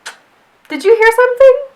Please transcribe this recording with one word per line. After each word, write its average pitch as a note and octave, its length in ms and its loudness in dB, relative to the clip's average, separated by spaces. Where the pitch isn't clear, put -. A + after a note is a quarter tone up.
Did D4+ 160 -12
you G#4 100 2
hear A4 180 0
something? B4 440 2